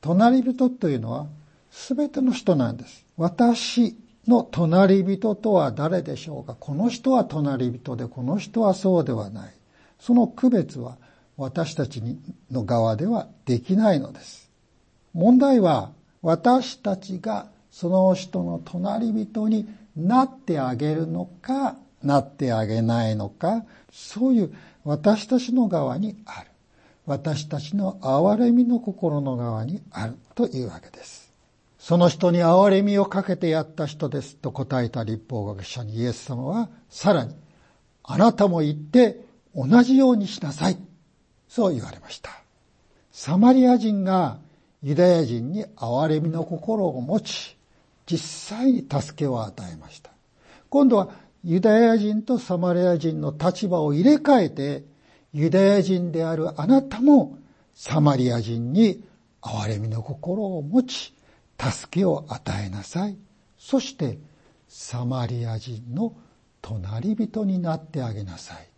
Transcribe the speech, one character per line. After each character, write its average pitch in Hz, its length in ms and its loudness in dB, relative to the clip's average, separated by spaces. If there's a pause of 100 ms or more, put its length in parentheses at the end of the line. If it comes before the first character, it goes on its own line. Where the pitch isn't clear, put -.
隣 233 420 4
人 254 280 0
と 220 180 -4
い 139 80 0
う 113 40 -4
の 110 120 -6
は 143 160 -8 (420)
全 285 380 -4
て 294 120 -4
の 254 120 2
人 - 240 0
な 120 160 0
ん 113 40 -10
で - 120 -16
す。 - 180 -20 (100)
私 226 800 2 (300)
の - 160 6
隣 185 640 4
人 196 300 -2
と 208 180 -2
は 151 200 2
誰 160 300 -2
で 143 140 -8
し - 120 -14
ょ 139 120 -12
う - 40 -16
か。 123 140 -14
こ - 160 -10
の 202 140 0
人 - 240 -2
は 240 120 4
隣 135 460 -2
人 123 260 -10
で、 123 100 -8
こ 127 160 -12
の 143 160 -2
人 214 220 -4
は 202 140 4
そ 190 260 2
う 143 40 0
で 131 80 -4
は 107 180 -6
な - 180 -16
い。 - 60 -20 (440)
そ - 160 0
の 240 120 6
区 254 240 0
別 175 300 -2
は 123 160 -14 (400)
私 143 380 -6
た - 120 -4
ち 117 160 -10 (480)
の 127 140 -4
側 113 320 0
で 147 100 -4
は 220 220 -2 (160)
で 120 160 -2
き 185 160 -2
な 214 180 4
い 143 60 0
の - 120 -12
で - 80 -20
す。 - 300 -20 (640)
問 214 260 6
題 269 220 6
は、 147 320 2 (300)
私 240 580 2
た 196 160 -4
ち 185 240 -12
が 208 280 -8 (220)
そ - 180 -6
の 185 260 4
人 185 300 -6
の 170 200 -6
隣 208 480 -4
人 214 360 -4
に 214 200 0 (280)
な 214 280 2
っ 262 140 -10
て 160 220 -4
あ 127 160 -2
げ 151 180 -2
る 160 120 -4
の 170 200 -6 (160)
か、 262 340 -4 (260)
な 139 160 2
っ 139 120 -4
て 131 220 -4
あ 113 140 0
げ 110 140 -2
な 113 280 0
い 110 80 -2
の 101 120 -6
か、 220 360 -4 (280)
そ - 360 -4
う 262 60 4
い 214 100 4
う 147 100 -8 (300)
私 175 420 0
た 254 120 2
ち 247 160 -4
の 247 140 2
側 147 300 -2
に 208 260 -6
あ - 180 -18
る。 - 80 -20 (560)
私 151 400 -4
た 151 140 -8
ち - 160 -8
の 196 240 -2
憐 156 360 2
れ 240 160 4
み 247 120 6
の 240 140 0
心 175 420 -4
の 135 160 -4
側 117 280 -4
に 170 260 -8
あ 107 160 -8
る 113 100 -10 (180)
と 240 120 0
い 131 180 -6
う 107 40 -8
わ 80 120 -14
け - 100 -20
で - 120 -20
す。 - 300 -20 (460)
「そ 175 200 0
の 175 100 6
人 175 220 0
に 175 80 2
憐 175 300 6
れ 190 140 4
み 202 160 2
を 196 80 2
か 196 180 -4
け 185 120 -4
て 175 120 -2
や 156 140 0
っ 156 80 -10
た 156 160 -6
人 147 220 -6
で 135 140 -6
す」 - 160 -18
と 123 140 -10
答 127 320 -4
え 113 40 -4
た 117 140 -6
律 110 260 -6
法 110 160 -6
学 98 200 -10
者 - 180 -14
に 107 140 -10
イ 117 80 -2
エ 123 80 -2
ス - 140 -12
様 127 180 -8
は 208 240 -4 (200)
さ - 240 0
ら 143 120 2
に、 - 100 -12 (680)
「あ - 140 -6
な 226 140 6
た 208 140 2
も 170 160 0
行 151 140 -2
っ 151 40 -12
て 240 440 2 (300)
同 131 120 -6 (160)
じ 254 140 4
よ 262 160 6
う 233 40 2
に 202 120 -2
し - 120 -12
な 147 120 -6
さ 175 180 -2
い」、 - 80 -4 (720)
そ 208 220 0
う 156 40 -2
言 117 80 -6
わ - 80 -14
れ - 80 -18
ま - 100 -20
し - 120 -18
た。 - 100 -16 (800)
サ - 260 -4
マ 233 160 8
リ 254 140 6
ア 247 120 6
人 208 260 0
が 180 340 0 (440)
ユ 143 120 -2
ダ 175 120 6
ヤ 170 180 4
人 120 260 -4
に 208 140 -6
憐 123 440 -4
れ 156 120 0
み 151 100 -2
の 165 140 -6
心 190 420 -4
を 131 140 -4
持 156 200 -2
ち、 - 360 -14 (500)
実 - 500 -8
際 254 160 2
に 190 160 -2
助 - 360 -4
け - 20 -2
を 123 160 -2
与 98 280 -12
え 80 60 -16
ま 76 140 -20
し - 100 -20
た。 - 100 -20 (600)
今 277 180 4
度 233 80 4
は 190 140 0 (340)
ユ 175 160 0
ダ 214 180 6
ヤ 226 200 4
人 214 240 -2
と 247 160 -2
サ 185 180 -4
マ 175 180 0
リ 175 120 0
ア 175 100 2
人 156 240 -4
の 147 160 -6
立 185 320 -2
場 175 120 0
を 151 120 0
入 160 120 0
れ 294 120 8
替 294 260 4
え 156 80 0
て、 139 340 -8 (500)
ユ 151 160 0
ダ 185 100 4
ヤ 196 220 6
人 175 300 -2
で 160 120 -2
あ 165 100 -2
る 156 260 -6
あ 156 60 -2
な 269 160 6
た 220 180 -10
も 277 380 4 (360)
サ - 260 -4
マ 147 160 4
リ 123 160 0
ア 117 80 -2
人 117 320 -6
に 202 300 2 (380)
憐 107 280 -6
れ 107 100 -4
み 110 100 -6
の 110 140 -6
心 180 420 -8
を 185 180 -6
持 190 220 0
ち、 - 300 -12 (440)
助 - 420 -6
け 196 40 2
を 170 240 -2
与 - 360 -8
え 98 60 -10
な 101 120 -12
さ 185 260 -6
い。 196 80 -10 (420)
そ - 200 -2
し - 180 -8
て 123 220 -6 (500)
サ - 360 -10
マ 123 220 -4
リ 117 200 -6
ア 113 120 -6
人 120 360 -12
の 220 200 -4 (460)
隣 110 540 -6
人 214 300 -4
に 190 160 -2
な 165 140 -2
っ 151 100 -10
て - 180 -8
あ 117 100 -6
げ 104 120 -8
な 87 120 -14
さ - 200 -20
い。 - 220 -20